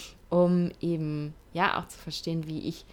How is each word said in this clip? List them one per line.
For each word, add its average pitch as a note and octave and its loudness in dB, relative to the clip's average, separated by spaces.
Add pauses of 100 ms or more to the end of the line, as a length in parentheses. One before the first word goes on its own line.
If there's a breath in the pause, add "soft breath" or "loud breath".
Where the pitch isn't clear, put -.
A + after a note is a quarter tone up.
(320 loud breath)
um F3 6 (100)
eben, D#3 -2 (180)
ja, F3 2
auch D#3+ -6
zu - -18
verstehen, E3 -6
wie D#3 -6
ich - -8